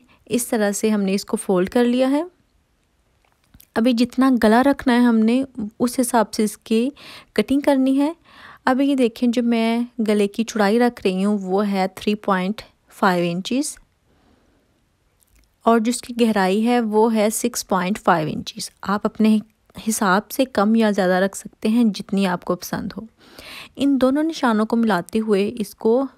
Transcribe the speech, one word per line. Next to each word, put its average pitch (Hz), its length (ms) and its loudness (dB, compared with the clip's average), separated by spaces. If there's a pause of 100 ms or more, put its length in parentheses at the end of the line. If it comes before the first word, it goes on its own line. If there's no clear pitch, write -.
(260)
इस - 240 -4
तरह 208 240 0
से 220 160 -2
हमने 196 240 0
इसको 202 240 -4
फोल्ड 185 320 0
कर 240 160 2
लिया 254 220 0
है। 302 200 -2 (1500)
अभी 240 160 2
जितना 247 400 2
गला 226 300 4
रखना 277 300 2
है 240 100 4
हमने, 233 420 2 (360)
उस 240 180 -2
हिसाब 240 320 0
से 220 140 -2
इसकी 226 480 -2 (440)
कटिंग 269 260 0
करनी 269 340 2
है। 285 180 0 (520)
अभी 262 200 2
ये 285 100 0
देखें, 240 340 0
जो 240 140 0
मैं 233 420 0 (140)
गले 208 280 0
की 220 160 -4
चौड़ाई 214 340 0
रख 240 260 0
रही 190 180 -2
हूँ 208 180 0
वो 190 220 -2
है 196 280 0
थ्री - 260 -4
पॉइंट 190 460 -2 (300)
फ़ाइव 180 320 0
इंचेस 190 520 -4 (1900)
और 233 120 4
जो 226 120 0
इसकी 240 260 -8
गहराई 208 460 0
है 240 180 0
वो 214 280 2
है 220 240 2
सिक्स - 320 -6
पॉइंट 185 340 -2
फ़ाइव 160 300 0
इंचेस। - 420 -10 (140)
आप 208 220 -4
अपने 214 340 2 (360)
हिसाब 202 540 -2
से 269 160 -2
कम 220 300 0
या 220 160 4
ज़्यादा 185 260 2
रख 190 180 0
सकते - 320 -8
हैं, 226 240 2
जितनी 196 340 -4
आपको 180 300 -4
पसंद - 360 -8
हो। 208 140 -14 (680)
इन 277 220 2
दोनों 269 260 2
निशानों 233 420 0
को 233 120 -2
मिलाते 220 420 -2
हुए 208 260 0
इसको 226 560 -2 (160)